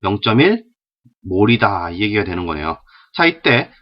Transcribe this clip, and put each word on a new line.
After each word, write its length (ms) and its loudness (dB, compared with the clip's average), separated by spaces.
영점일 640 2
몰이다. 680 0
이 100 -8
얘기가 240 -2
되는 200 -6
거네요. 340 -6
자, 100 2
이때 460 0